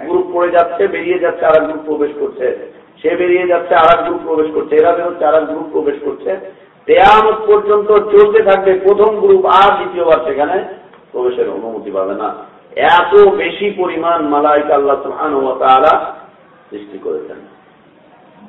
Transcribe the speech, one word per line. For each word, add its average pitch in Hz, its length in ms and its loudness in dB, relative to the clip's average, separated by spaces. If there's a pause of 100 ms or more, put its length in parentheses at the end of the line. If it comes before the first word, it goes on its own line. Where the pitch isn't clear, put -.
গ্রুপ 175 300 -4
পড়ে 175 200 -2
যাচ্ছে, 170 360 0
বেরিয়ে 165 320 -4
যাচ্ছে, 165 260 -4
আর 160 120 4
এক 151 80 0
গ্রুপ 151 200 -8
প্রবেশ 147 320 -4
করছে, 131 300 -6 (500)
সে 156 180 -2
বেরিয়ে 180 360 0
যাচ্ছে, - 240 0
আর 165 160 4
এক 170 120 2
গ্রুপ 170 200 -6
প্রবেশ 156 300 -2
করছে, 143 220 -4
এরা 165 160 4
বেরোচ্ছে, 175 340 -4
আর 151 100 2
এক 156 120 2
গ্রুপ 156 240 -8
প্রবেষ 143 320 -2
করছে। - 280 -8 (560)
কিয়ামত 202 580 4
পর্যন্ত 403 440 2 (180)
চলতে 208 360 6
থাকবে। 190 360 2
প্রথম 196 400 2
গ্রুপ 190 320 4
আর 196 200 6
দ্বিতীয়বার 170 520 0
সেখানে 151 340 -2 (520)
প্রবেশের - 400 -4
অনুমতি 101 420 -10
পাবে 95 240 -4
না। 107 120 -6 (640)
এত - 220 2 (180)
বেশি 196 400 -4
পরিমাণ 170 560 -4
মালায়েকা 147 480 0
আল্লাহ 139 220 0
সুবহানাহু 135 460 -6
ওয়া 127 160 -4
তাআলা 135 340 4 (720)
সৃষ্টি 104 340 -16
করেছেন। - 400 -10 (1080)